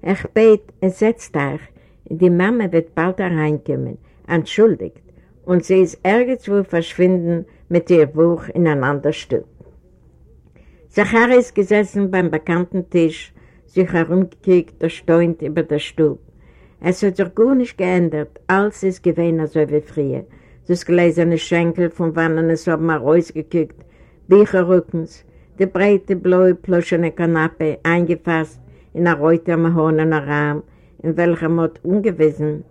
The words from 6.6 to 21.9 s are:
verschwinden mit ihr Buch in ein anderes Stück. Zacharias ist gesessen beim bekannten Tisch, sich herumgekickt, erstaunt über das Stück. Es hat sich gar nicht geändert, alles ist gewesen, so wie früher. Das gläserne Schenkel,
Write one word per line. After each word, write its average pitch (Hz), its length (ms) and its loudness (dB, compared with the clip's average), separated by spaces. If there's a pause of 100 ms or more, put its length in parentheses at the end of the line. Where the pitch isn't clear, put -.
verschwinden 170 840 -2 (220)
mit 170 220 0
ihr 160 160 6
Buch 160 480 0
in 170 120 2
ein 143 180 0
anderes 143 320 -2
Stück. - 300 -6 (1400)
Zacharias 240 580 2
ist - 80 -20
gesessen 202 560 0
beim 175 200 0
bekannten 175 600 -4
Tisch, 165 420 -2 (320)
sich 185 260 -2
herumgekickt, 180 920 0
erstaunt 165 580 0
über 156 220 -4
das 151 200 -4
Stück. 151 360 -2 (680)
Es 180 180 -2
hat 190 140 0
sich 180 200 -4
gar 247 180 4
nicht 247 240 -2
geändert, 175 680 -2
alles 202 340 0
ist 190 220 -4
gewesen, 165 420 0
so 156 140 -2 (100)
wie 151 100 0
früher. 139 440 -6 (420)
Das 175 180 -2
gläserne 170 540 2
Schenkel, 170 520 -2